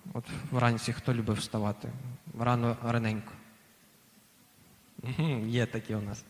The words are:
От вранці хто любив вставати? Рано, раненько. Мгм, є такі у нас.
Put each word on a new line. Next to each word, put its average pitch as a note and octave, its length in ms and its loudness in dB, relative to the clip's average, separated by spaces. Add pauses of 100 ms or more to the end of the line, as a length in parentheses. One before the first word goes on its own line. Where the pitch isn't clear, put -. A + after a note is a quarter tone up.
(140)
От A#2 100 -4 (280)
вранці A#2+ 420 4
хто - 200 0
любив A2 220 2
вставати? G#2 540 -2 (500)
Рано, A#2 440 4
раненько. A2+ 480 0 (1700)
Мгм, B2+ 460 0
є A#2+ 160 4
такі A2 300 -2
у G#2 60 0
нас. G2+ 280 -6